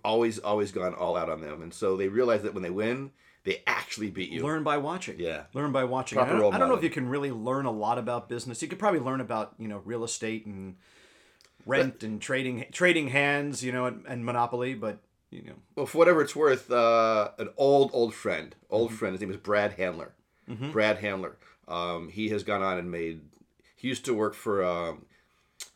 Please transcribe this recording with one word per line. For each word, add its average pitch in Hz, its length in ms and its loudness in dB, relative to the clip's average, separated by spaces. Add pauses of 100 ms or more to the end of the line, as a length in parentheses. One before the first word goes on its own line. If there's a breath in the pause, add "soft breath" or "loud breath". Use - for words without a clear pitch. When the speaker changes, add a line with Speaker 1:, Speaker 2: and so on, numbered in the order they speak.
Speaker 1:
always, 110 360 2
always 104 320 0
gone 90 240 -2
all 87 200 0
out 82 140 -2
on 80 120 -4
them. 76 200 -10
And 85 120 -12
so 95 240 0
they 95 100 0
realize 113 340 2
that 101 140 -4
when 92 80 -6
they 87 80 -4
win, 120 400 -2 (320 soft breath)
they - 240 -2
actually 110 420 -4
beat 92 220 -6
you. 82 120 -4
Speaker 2:
Learn 156 200 -2
by 147 140 0
watching. 147 420 -6
Speaker 1:
Yeah. 80 240 -4 (100)
Speaker 2:
Learn 143 180 -2
by 131 120 2
watching. 127 340 -2
Speaker 1:
Proper 127 140 4
Speaker 2:
I - 20 0
don't, 214 80 4
Speaker 1:
role 185 120 6
Speaker 2:
I 208 40 2
don't 262 120 4
know 254 40 4
if 220 60 2
Speaker 1:
model. 160 60 -4
Speaker 2:
you 165 40 2
can 127 180 -4
really 139 240 -2
learn 127 360 -2
a 120 40 -2
lot 110 280 0
about 120 300 -4
business. 120 340 -6
You 156 40 -6
could 185 120 -8
probably 196 200 2
learn 131 220 -2
about, 110 380 -4
you 110 80 -8
know, 101 180 -8
real 113 180 -4
estate 113 440 -6
and 95 280 -12 (920 soft breath)
rent 135 320 0
Speaker 1:
But 110 80 -8
Speaker 2:
and 107 140 -6
trading, 131 500 -4
trading 165 380 2
hands, 143 540 0
you 127 80 -4
know, 123 140 0
and, 123 220 -6
and 123 180 -6
Monopoly, 120 480 0
but, 107 260 -6 (300)
you - 140 -16
know. - 100 -18 (220)
Speaker 1:
Well, 143 100 -2
for - 120 -4
whatever 165 240 10
it's 139 140 0
worth, 139 360 4
uh, 113 680 6
an 104 200 -6
old, 139 360 6
old 117 200 2
friend, 78 420 -4 (140)
old 113 200 2
Speaker 2:
Mm-hmm. 110 80 -12
Speaker 1:
friend, 98 160 -2
his 92 80 -6
name 95 100 -4
is 104 60 -8
Brad 104 360 2
Handler. 82 400 -4 (360)
Speaker 2:
Mm-hmm. 117 220 -8
Speaker 1:
Brad 107 280 4
Handler. 98 380 -4 (300 soft breath)
Um, 87 420 -4
he 104 200 -4
has 104 140 -2
gone 101 180 0
on 95 160 0
and 87 140 -6
made, 82 300 -6 (540 soft breath)
he - 120 -8
used 127 180 -6
to 131 80 0
work 107 200 0
for, 98 300 0
um, 85 420 -2 (720 loud breath)